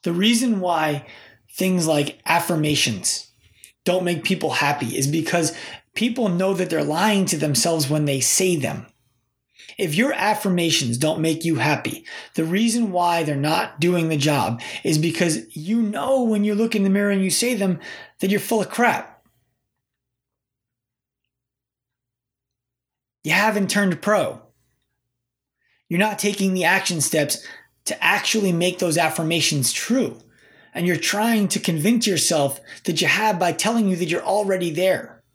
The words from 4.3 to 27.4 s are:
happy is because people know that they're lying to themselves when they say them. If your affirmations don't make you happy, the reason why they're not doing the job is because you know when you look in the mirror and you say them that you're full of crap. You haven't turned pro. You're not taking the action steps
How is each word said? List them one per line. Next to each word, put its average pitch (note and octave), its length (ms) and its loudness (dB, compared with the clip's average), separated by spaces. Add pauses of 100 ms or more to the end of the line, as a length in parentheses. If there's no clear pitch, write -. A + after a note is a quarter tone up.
happy C#3+ 460 -2
is C#3 120 0
because D#3+ 460 0 (400)
people A#3 340 0
know F#3 260 0
that E3+ 160 -2
they're D#3 140 0
lying F#3 420 2
to D#3+ 100 -2
themselves D3+ 540 0
when D3+ 140 2
they C#3 160 0
say F#3 340 2
them. A#2+ 320 -4 (920)
If E3 200 -2
your B3+ 160 2
affirmations F3 840 0
don't D#3 220 0
make D#3+ 240 0
you E3 120 0
happy, C#3+ 500 -2 (280)
the E3 100 0
reason G#3+ 480 0
why F3 320 2
they're D3 120 -2
not D3+ 440 -2
doing E3+ 280 2
the D#3 80 0
job C#3 460 0 (220)
is D#3 140 2
because E3 560 0
you G3+ 280 -2
know B3 400 0
when G#3+ 220 2
you G#3 100 0
look A3+ 220 0
in G3 80 2
the G3 60 4
mirror G3+ 200 2
and G3 120 2
you F#3 80 0
say A#3+ 240 0
them F#3+ 260 0 (400)
that F#3+ 100 0
you're G3+ 100 2
full A3 220 0
of - 80 -6
crap. - 540 -2 (4000)
You D3+ 80 -2
haven't G3+ 360 2
turned G3 320 0
pro. G3 400 0 (1500)
You're E3+ 100 -2
not G#3 220 0
taking F#3+ 340 0
the F3+ 100 -2
action F3+ 360 0
steps - 440 -2 (400)